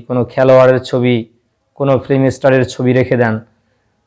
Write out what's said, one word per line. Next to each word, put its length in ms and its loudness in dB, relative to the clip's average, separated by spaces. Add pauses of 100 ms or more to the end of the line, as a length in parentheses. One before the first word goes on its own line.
কোনো 240 -6
খেলোয়াড়ের 580 2
ছবি, 340 -2 (580)
কোনো 240 -2
ফিল্ম 320 -2
স্টারের 340 0
ছবি 280 -4
রেখে 240 0
দেন, 180 0 (720)